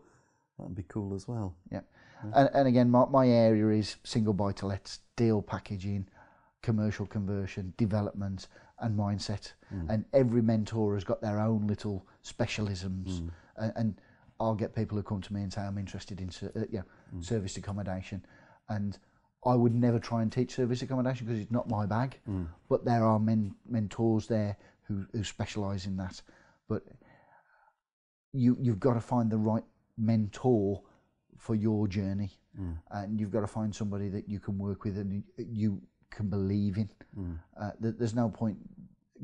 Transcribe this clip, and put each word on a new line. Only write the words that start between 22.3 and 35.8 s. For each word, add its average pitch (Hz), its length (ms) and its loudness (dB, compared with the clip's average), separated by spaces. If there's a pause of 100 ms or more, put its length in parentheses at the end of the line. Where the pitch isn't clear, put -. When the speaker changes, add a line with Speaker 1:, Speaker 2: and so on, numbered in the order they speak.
Speaker 2:
But - 160 2
there 117 180 4
are 110 160 6
men-, 110 340 2 (160)
mentors 113 560 2
there 107 320 -2 (260)
who, 98 280 -6
who 110 120 -2
specialise 101 640 -4
in 95 120 -4
that. 92 240 -8 (480)
But 107 140 -2 (1500)
you, 123 280 4
you've 120 200 2
gotta 117 220 2
find 120 280 0
the 110 80 0
right 110 280 2 (320)
mentor 107 840 2 (560)
for - 160 -4
your 107 340 0
journey. 98 440 -2 (280)
Speaker 1:
Mm. 85 180 -6 (140)
Speaker 2:
And 104 280 -6
you've 104 120 -4
gotta 104 160 0
find 107 280 -4
somebody 101 340 -4
that 101 180 -6
you 101 120 -6
can 98 180 -6
work 98 260 -4
with 101 140 -4
and 101 260 -4 (140)
y-, 120 100 -8
you 107 340 -2 (280)